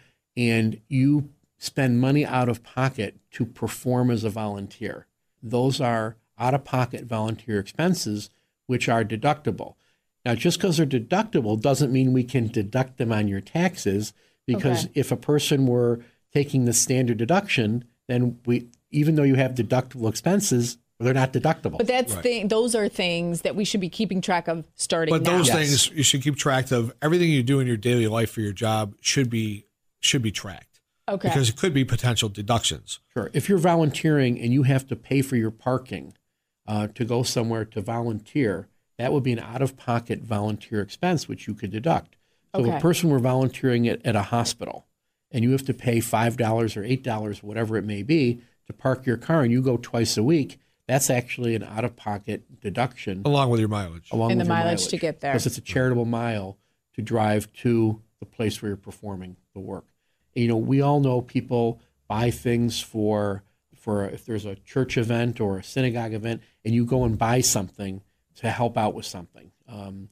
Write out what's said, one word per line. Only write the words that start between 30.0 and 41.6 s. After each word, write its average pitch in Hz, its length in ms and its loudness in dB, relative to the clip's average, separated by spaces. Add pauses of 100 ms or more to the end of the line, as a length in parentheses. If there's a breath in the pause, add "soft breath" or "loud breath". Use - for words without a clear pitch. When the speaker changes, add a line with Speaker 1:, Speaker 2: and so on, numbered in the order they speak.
Speaker 3:
be 110 80 0
tracked. - 500 -12 (260)
Speaker 2:
Okay. 202 200 -2
Speaker 3:
Because 131 220 4
it - 60 -2
could 190 160 0
be 135 140 2
potential 120 440 0
deductions. 104 720 -2 (140)
Speaker 1:
Sure. 113 180 -4
If - 160 0
you're 196 120 4
volunteering 151 800 4
and 120 120 0
you 135 120 4
have 131 240 2
to 120 80 -6
pay 139 260 0
for 135 140 -2
your 110 160 2
parking, 113 640 -4 (520)
uh, 107 280 -2
to 120 100 -4
go 117 160 0
somewhere 113 440 -2
to 110 140 -10
volunteer, 113 880 -2 (280)
that 123 140 -2
would 147 120 2
be 127 100 0
an 113 60 -2
out-of-pocket 117 840 -4
volunteer 107 580 -4
expense, 160 480 -2
which - 200 -12
you 110 60 -4
could 104 160 -8